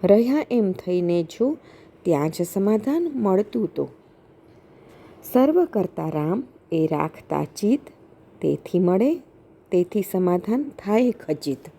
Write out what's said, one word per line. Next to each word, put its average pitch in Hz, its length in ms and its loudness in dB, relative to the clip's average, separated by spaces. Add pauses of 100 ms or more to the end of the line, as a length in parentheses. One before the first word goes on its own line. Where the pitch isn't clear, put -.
રહ્યા 233 480 4
એમ 220 200 2
થઈને 175 520 0
જો 262 340 -2 (460)
ત્યાં 151 260 2
જ 156 120 -6
સમાધાન 214 720 0
મળતું 208 580 0
તો. 143 140 -4 (1500)
સર્વ 311 320 4
કરતા 165 440 -4
રામ 156 340 -2 (280)
એ 160 200 0
રાખતા 151 520 -4
ચિત, 214 360 0 (600)
તેથી 151 380 -2
મળે, 190 360 2 (560)
તેથી 180 400 0
સમાધાન 185 680 0
થાય 226 320 2
ખચિત. 147 480 -6 (200)